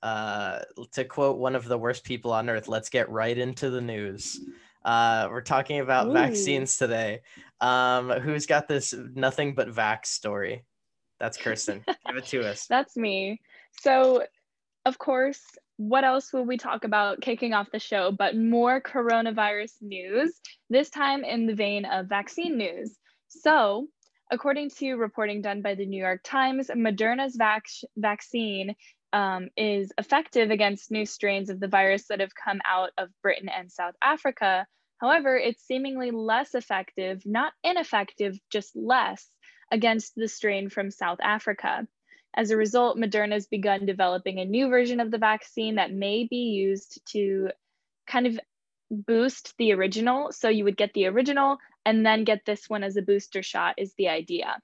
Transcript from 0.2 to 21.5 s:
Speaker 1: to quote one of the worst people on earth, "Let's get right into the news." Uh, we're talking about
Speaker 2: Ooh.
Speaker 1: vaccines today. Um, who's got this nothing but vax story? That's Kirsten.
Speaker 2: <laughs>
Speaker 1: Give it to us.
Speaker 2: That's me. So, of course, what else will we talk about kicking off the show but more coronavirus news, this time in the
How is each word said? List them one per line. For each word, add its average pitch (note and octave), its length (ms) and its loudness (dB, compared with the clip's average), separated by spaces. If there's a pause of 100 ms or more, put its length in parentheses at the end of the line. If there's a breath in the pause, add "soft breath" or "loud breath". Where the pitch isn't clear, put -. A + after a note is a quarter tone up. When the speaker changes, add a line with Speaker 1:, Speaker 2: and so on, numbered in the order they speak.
Speaker 1:
to C3+ 100 -4
quote C#3 340 0
one B2+ 180 -2
of A#2+ 120 -4
the A#2+ 100 0
worst A#2+ 260 -4
people A#2 300 -4
on A2+ 160 0
earth, A2 180 -2
"Let's A2 220 -4
get A#2 220 0
right A2+ 260 -2
into B2 320 -4
the B2+ 120 -4
news." G#2 580 -8 (440 loud breath)
Uh, A#2 460 4
we're A#2+ 120 -6
talking C#3 400 -2
about C3 260 2
Speaker 2:
Ooh. B3+ 60 0
Speaker 1:
vaccines G3 640 2
today. A2+ 440 -2 (400 loud breath)
Um, B2+ 480 2
who's D3 380 -2
got D3+ 200 2
this C#3+ 240 -2 (220)
nothing C3+ 400 0
but B2+ 160 -2
vax A2 380 -2
story? G#2 560 -4 (560)
That's - 180 -6
Kirsten. G#2+ 480 -6
Speaker 2:
<laughs> - 220 -6
Speaker 1:
Give B2 100 -6
it C3 100 -10
to A#2+ 220 -2
us. G#2 160 -8
Speaker 2:
That's B3+ 320 0
me. G3+ 420 -4 (420 soft breath)
So, C4 420 6 (600)
of C4 140 0
course, C4+ 420 0 (360)
what A#3 260 2
else C4 280 2
will B3+ 140 -2
we B3 120 -2
talk A3+ 260 -6
about G#3 380 0
kicking A#3 320 -2
off G3+ 180 0
the A3 80 -6
show G3 320 0
but G3+ 260 0
more A#3+ 420 4
coronavirus A3+ 1000 -2
news, G3+ 580 -2 (300 loud breath)
this C4+ 220 4
time C#4 320 0
in A3+ 240 0
the A3 80 0